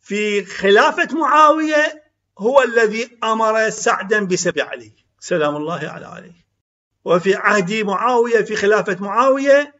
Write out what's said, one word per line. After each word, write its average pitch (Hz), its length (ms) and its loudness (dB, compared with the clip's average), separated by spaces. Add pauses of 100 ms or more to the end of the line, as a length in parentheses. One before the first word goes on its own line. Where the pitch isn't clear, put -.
في 208 440 -4
خلافة 240 680 2
معاوية 302 880 2 (360)
هو 254 240 4
الذي 233 640 -2
أمر 220 460 0
سعداً 214 560 -2
بسب 175 320 -2
علي 120 340 -8 (280)
سلام 147 360 -2
الله 151 320 -8
على - 180 -16
علي، - 260 -20 (720)
وفي 175 300 2
عهد 208 380 0
معاوية، 220 720 0
في 214 140 -4
خلافة 202 440 0
معاوية 269 800 2